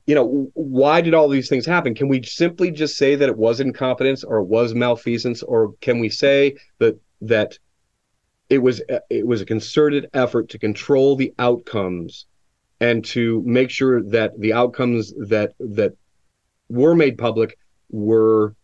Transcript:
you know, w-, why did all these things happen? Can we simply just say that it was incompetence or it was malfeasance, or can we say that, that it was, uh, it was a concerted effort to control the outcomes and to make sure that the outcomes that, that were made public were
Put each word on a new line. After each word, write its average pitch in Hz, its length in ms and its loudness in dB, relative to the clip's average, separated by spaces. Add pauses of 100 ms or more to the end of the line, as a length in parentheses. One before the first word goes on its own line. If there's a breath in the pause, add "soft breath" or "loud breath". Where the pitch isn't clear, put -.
you 147 100 2
know, 131 100 4
w-, 135 280 -4
why 143 480 2
did 165 120 0
all 156 160 6
these 135 200 -2
things 127 160 -2
happen? 165 300 -2
Can 139 140 -2
we 131 140 0
simply 170 480 -2
just 151 260 -4
say 143 180 2
that 139 140 2
it 110 80 -2
was 113 220 0
incompetence 131 640 -2
or 113 140 -2
it 98 80 0
was 113 280 0
malfeasance, 120 680 -2
or 113 400 0
can 120 180 0
we 113 100 -2
say 139 480 2 (220 soft breath)
that, 113 200 2 (220)
that 107 360 0 (920)
it 139 80 4
was, 123 320 2
uh, 123 100 -2 (120)
it 117 160 -2
was 117 140 0
a 90 40 -10
concerted 143 720 0
effort 123 340 -2
to - 80 -16
control 135 580 2
the 131 220 -4
outcomes 98 880 -4 (540)
and 113 260 0
to 117 400 -2
make 123 240 2
sure 127 320 0
that 107 380 -2
the 107 140 0
outcomes 120 600 -2 (140)
that, 104 320 0
that 104 340 -2 (760)
were 139 260 2
made 139 220 2
public 113 400 -2 (320)
were 107 760 2